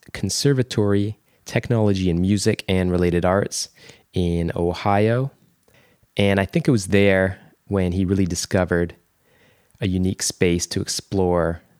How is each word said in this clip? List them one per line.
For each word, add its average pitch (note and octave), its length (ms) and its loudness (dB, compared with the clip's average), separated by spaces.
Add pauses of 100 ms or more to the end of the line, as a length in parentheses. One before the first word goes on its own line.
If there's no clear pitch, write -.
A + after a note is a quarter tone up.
(140)
Conservatory, G#2 1040 0 (260)
Technology G#2 640 0
and E2+ 120 0
Music G2+ 480 0
and F#2 220 0
Related F2 340 2
Arts - 440 -2 (440)
in E2+ 420 -2
Ohio. G#2 760 0 (840)
And G2 240 2
I F#2+ 60 2
think D#3+ 220 -4
it D3+ 40 4
was G2 160 0
there F#2+ 520 2 (260)
when F#2 260 0
he F#2 140 0
really F#2+ 200 2
discovered F2 680 -2 (840)
a A2 60 -2
unique F#2 360 -2
space F2 440 0
to - 140 -6
explore F2 800 -2 (180)